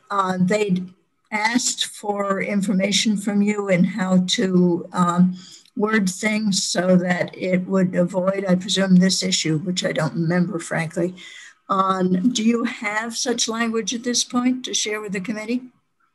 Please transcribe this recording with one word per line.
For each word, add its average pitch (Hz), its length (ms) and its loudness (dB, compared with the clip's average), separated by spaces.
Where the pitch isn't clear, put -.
uh, 185 300 0
they'd 185 520 0
asked 220 560 -2
for 202 540 -2
information 202 760 0
from 202 260 0
you 202 260 0
and 185 180 4
how 185 420 2
to, 180 640 2
um, 180 440 2
word 208 320 2
things 214 540 -2
so 180 340 2
that 175 400 0
it 185 300 0
would 190 280 2
avoid, 185 520 0
I 185 80 4
presume, 185 420 2
this 185 260 4
issue, 170 360 0
which 180 260 -4
I 180 80 -2
don't 156 220 -2
remember, 170 440 0
frankly. 170 560 -4
Um, 190 640 2
do 214 100 -2
you 233 220 2
have 226 520 -6
such 240 300 -2
language 226 460 -2
at 233 100 -6
this 240 220 -2
point 254 400 0
to - 80 -8
share 214 300 -4
with 208 100 -10
the 202 80 -4
committee? 214 400 -4